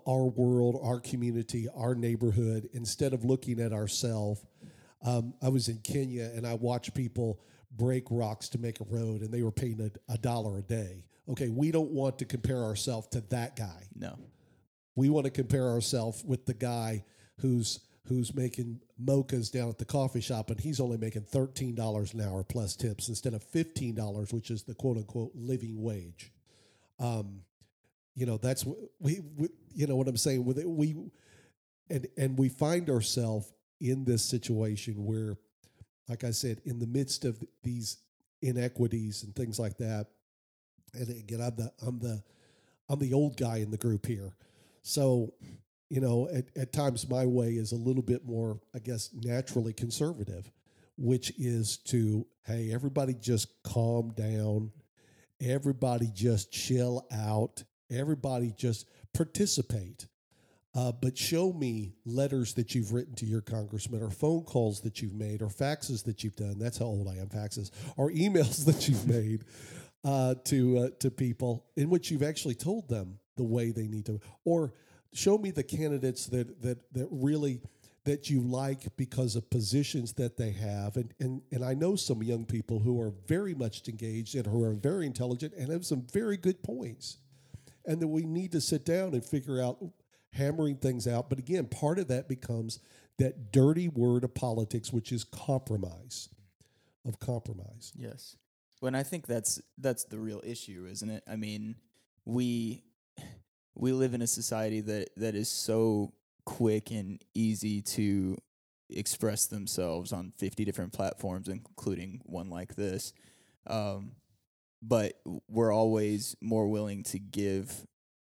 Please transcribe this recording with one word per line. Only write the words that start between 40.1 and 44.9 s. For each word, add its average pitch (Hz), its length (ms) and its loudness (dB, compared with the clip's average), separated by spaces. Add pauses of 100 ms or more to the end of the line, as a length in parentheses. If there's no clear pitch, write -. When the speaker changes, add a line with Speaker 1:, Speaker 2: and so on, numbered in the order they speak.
Speaker 1:
and 117 160 -6
again, 113 300 -6
I'm 120 140 -2
the, 113 160 -4 (160)
I'm 123 140 -4
the, 110 220 -4 (680)
I'm 143 100 0
the 127 140 2
old 143 240 4
guy 113 220 0
in 107 120 0
the 107 60 -2
group 110 300 0
here. 98 260 -4 (500)
So, 127 520 2 (560)